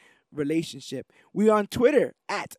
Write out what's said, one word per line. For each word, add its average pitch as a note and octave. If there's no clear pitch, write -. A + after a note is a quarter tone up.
relationship. C#3+
We G3+
are G#3+
on G3+
Twitter B3
at F#3+